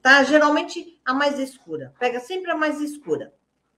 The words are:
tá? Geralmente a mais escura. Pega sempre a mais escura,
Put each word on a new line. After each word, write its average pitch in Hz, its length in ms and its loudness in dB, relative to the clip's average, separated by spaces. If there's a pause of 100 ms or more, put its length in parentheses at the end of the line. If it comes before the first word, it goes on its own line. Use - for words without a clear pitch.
tá? 269 220 6
Geralmente 302 800 0
a 254 100 -4
mais 285 240 0
escura. 160 600 -10
Pega 247 220 -2
sempre 370 300 -8
a 311 60 -2
mais 302 240 -2
escura, - 520 -6 (460)